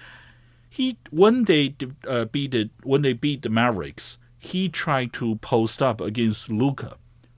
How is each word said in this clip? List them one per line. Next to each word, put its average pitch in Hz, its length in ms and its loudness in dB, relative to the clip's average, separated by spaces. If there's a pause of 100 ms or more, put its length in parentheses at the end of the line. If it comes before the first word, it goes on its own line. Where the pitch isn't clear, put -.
(680)
He, 254 280 -4 (140)
when 220 340 4
they 151 240 4
d-, 135 240 -8 (160)
uh, 120 160 0
beat 135 300 -4
it, 110 160 0 (120)
when 135 200 2
they 135 100 2
beat 139 300 -2
the 117 80 -6
Mavericks, 110 680 0 (200)
he 185 300 -4
tried 135 460 -2
to 113 220 -2
post 113 460 0
up 120 180 0
against 107 500 -2
Luka. 127 460 -2 (420)